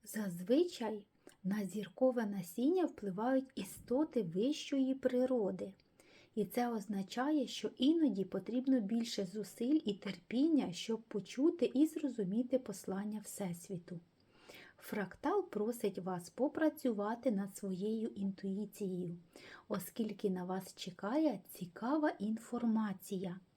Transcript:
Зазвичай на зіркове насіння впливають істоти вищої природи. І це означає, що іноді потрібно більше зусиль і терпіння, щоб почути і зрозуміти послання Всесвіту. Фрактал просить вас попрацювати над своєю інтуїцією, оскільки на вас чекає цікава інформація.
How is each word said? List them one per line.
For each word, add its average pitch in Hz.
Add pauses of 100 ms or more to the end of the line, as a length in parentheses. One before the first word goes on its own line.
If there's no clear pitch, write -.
(140)
Зазвичай 214 (420)
на 202
зіркове 220
насіння 240
впливають 247
істоти 247
вищої 262
природи. 247 (600)
І 208
це 240
означає, 233
що -
іноді 262
потрібно 247
більше 220
зусиль 220
і 196
терпіння, 226
щоб 226
почути 247
і 294
зрозуміти 247
послання 208
Всесвіту. 175 (760)
Фрактал 311
просить 208
вас 180
попрацювати 247
над 196
своєю 208
інтуїцією, 190 (520)
оскільки 208
на 180
вас 185
чекає 214
цікава 285
інформація. 214 (160)